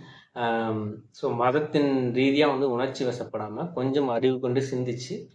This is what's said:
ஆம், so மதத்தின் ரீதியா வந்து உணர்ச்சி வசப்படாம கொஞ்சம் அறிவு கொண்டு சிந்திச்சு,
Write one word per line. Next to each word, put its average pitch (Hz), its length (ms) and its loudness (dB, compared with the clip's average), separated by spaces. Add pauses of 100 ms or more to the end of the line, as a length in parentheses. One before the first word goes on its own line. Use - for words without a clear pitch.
(340)
ஆம், 113 480 -2 (300)
so - 220 -6
மதத்தின் 143 580 2 (200)
ரீதியா 139 360 4
வந்து 135 220 2
உணர்ச்சி 131 340 -2
வசப்படாம 113 680 -4
கொஞ்சம் 135 360 0
அறிவு 127 300 2
கொண்டு 127 220 0
சிந்திச்சு, 123 540 -4 (200)